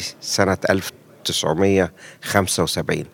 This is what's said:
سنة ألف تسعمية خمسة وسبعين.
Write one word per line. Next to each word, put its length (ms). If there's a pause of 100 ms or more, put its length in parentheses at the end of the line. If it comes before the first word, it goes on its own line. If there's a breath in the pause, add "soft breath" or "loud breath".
(200)
سنة 380 (120)
ألف 200 (340)
تسعمية 680 (300 loud breath)
خمسة 400
وسبعين. 520